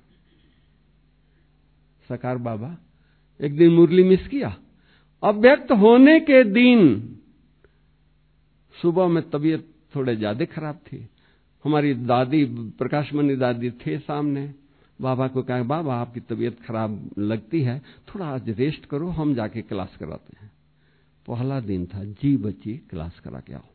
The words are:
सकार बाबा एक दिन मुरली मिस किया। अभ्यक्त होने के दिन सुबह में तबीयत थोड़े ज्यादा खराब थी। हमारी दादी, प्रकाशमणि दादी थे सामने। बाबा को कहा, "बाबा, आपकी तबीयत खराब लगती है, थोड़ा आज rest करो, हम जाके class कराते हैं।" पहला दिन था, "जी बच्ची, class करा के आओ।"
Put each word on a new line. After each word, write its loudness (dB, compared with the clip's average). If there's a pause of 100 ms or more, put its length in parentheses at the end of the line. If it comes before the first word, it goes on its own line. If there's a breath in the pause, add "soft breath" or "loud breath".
(2000)
सकार -8
बाबा -8 (640)
एक -6
दिन 8
मुरली 6
मिस 4
किया। -6 (680)
अभ्यक्त 4
होने 8
के 6
दिन 4 (1700)
सुबह 2
में 0
तबीयत -2 (280)
थोड़े -2
ज्यादा -4
खराब -12
थी। -18 (540)
हमारी 0
दादी, 0
प्रकाशमणि -4
दादी -4
थे -10
सामने। -6 (480)
बाबा -2
को -4
कहा, -6
"बाबा, -4
आपकी -10
तबीयत -8
खराब -8
लगती -4
है, -4
थोड़ा -16
आज -10
rest -6
करो, -8
हम -4
जाके -8
class -10
कराते -16
हैं।" -20 (760)
पहला -6
दिन -6
था, -12
"जी -2
बच्ची, -8
class -14
करा -16
के -20
आओ।" -18